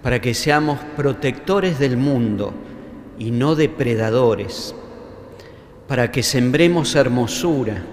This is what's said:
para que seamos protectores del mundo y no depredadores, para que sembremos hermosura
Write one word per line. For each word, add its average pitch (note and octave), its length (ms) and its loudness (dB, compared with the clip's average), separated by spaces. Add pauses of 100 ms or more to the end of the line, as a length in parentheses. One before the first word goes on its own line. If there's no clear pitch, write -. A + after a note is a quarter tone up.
para B2 160 0
que A#2+ 140 -2
seamos D3 460 2 (180)
protectores D3 800 0
del C3+ 160 2
mundo A#2 580 0 (640)
y A2 140 -4
no C3 240 2
depredadores, A#2 1200 0 (1120)
para B2 240 0
que B2 120 0
sembremos D3 720 2
hermosura B2 960 2